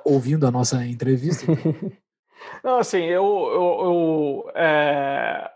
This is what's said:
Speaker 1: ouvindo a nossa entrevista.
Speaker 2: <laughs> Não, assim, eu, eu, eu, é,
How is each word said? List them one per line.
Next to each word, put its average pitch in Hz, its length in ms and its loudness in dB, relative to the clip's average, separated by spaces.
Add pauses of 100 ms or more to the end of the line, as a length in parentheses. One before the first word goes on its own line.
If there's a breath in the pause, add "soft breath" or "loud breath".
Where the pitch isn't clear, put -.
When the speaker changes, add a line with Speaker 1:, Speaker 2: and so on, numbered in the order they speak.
Speaker 1:
ouvindo 139 420 2
a 123 40 2
nossa 123 340 0
entrevista. 123 600 -2
Speaker 2:
<laughs> - 1160 -6
Não, 254 160 2
assim, 190 240 0
eu, 175 220 2
eu, 175 580 0
eu, 160 720 0
é, 147 1000 0